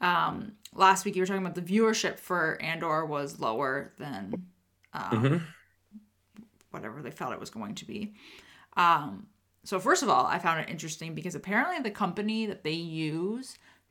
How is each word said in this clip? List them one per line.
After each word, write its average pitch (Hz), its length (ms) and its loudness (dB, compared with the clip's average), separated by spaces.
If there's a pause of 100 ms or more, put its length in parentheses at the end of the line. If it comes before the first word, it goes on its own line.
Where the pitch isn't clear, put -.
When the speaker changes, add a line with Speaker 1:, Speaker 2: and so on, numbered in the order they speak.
Speaker 1:
um, 170 520 0 (200)
last 190 320 8
week 175 100 -2
you 185 60 0
were 185 40 2
talking 190 200 -2
about 175 100 -6
the 180 60 -6
viewership 208 580 2
for 170 420 0
Andor 160 440 0
was 147 340 -4
lower 131 580 -2
than, 101 360 -8 (600)
um, 104 180 -6
Speaker 2:
Mm-hmm. 135 260 2 (1300)
Speaker 1:
Whatever 127 300 -10
they 127 100 -10
felt 135 220 -6
it - 60 -10
was - 100 -12
going - 260 -10
to - 100 -12
be. 208 280 -8 (640)
Um, 156 500 4 (360)
so 185 160 -2
first 285 240 4
of 214 60 2
all, 127 160 6
I 175 140 2
found 165 220 2
it - 80 -6
interesting 165 440 -8
because 160 220 -6
apparently 262 440 0
the 220 120 -4
company 214 560 -2
that - 160 -8
they 151 100 -2
use 165 840 -4 (340)